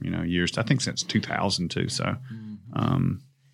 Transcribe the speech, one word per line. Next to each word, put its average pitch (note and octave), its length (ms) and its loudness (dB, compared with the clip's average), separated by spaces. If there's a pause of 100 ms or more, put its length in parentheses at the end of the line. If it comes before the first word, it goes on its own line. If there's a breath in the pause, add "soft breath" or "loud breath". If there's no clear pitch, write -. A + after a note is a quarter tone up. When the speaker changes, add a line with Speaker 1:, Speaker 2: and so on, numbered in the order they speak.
Speaker 1:
you - 80 -2
know, E2+ 140 0
years. F2 340 2
I A#2 60 4
think B2 180 4
since - 220 -2
two - 180 2
thousand F2+ 480 0
two. F2+ 180 0
So, - 280 0 (180 loud breath)
Speaker 2:
Mm-hmm. A2 200 -10 (200 loud breath)
Speaker 1:
um, F2+ 480 2 (320)